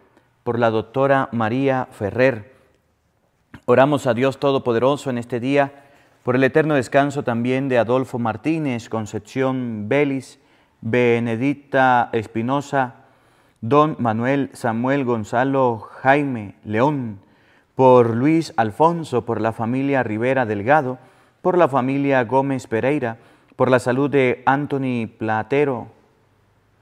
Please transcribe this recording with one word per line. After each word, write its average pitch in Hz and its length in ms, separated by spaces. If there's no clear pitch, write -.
por 117 160
la 117 100
doctora 135 640
María 127 600
Ferrer. 110 640
Oramos 131 420
a 123 80
Dios 127 240
Todopoderoso 135 720
en 123 80
este 120 220
día 139 460
por 123 120
el 131 80
eterno 151 320
descanso 139 480
también 127 460
de 127 80
Adolfo 120 420
Martínez, 120 720
Concepción 113 960
Vélez, 135 520
Benedicta 120 1300
Espinosa, 123 840
Don 147 360
Manuel 120 540
Samuel 127 540
Gonzalo 123 720
Jaime 131 540
León, 113 560
por 123 380
Luis 151 440
Alfonso, 139 640
por 113 160
la 110 140
familia 131 500
Rivera 120 420
Delgado, 127 540
por 180 160
la 165 120
familia 135 560
Gómez 131 420
Pereira, 120 520
por 127 160
la 127 80
salud 131 300
de 127 360
Anthony 131 640
Platero 113 840